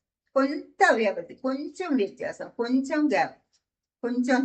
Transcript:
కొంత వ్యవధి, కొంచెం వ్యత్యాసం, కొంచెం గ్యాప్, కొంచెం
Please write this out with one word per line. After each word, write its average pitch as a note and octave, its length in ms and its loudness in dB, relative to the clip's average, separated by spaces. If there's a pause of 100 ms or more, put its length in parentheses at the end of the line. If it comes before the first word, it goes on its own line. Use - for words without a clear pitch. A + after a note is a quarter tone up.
(360)
కొంత C#4 460 -2 (100)
వ్యవధి, G#3+ 420 -2
కొంచెం D4 640 -6
వ్యత్యాసం, F3+ 600 -4
కొంచెం C4+ 500 0
గ్యాప్, F#3+ 300 0 (640)
కొంచెం B3 420 0